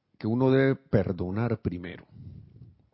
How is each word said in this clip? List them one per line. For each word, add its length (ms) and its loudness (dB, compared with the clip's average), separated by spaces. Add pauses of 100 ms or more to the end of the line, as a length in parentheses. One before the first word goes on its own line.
(180)
que 80 -6
uno 240 2
debe 240 4
perdonar 840 -2
primero. 460 -8 (880)